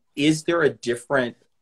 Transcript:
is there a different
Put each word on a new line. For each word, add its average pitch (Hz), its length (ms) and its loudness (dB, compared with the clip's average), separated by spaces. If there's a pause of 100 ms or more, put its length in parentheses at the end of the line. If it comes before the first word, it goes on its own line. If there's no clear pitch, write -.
(160)
is 156 300 2
there 170 160 0
a 143 80 4
different 120 680 -4 (260)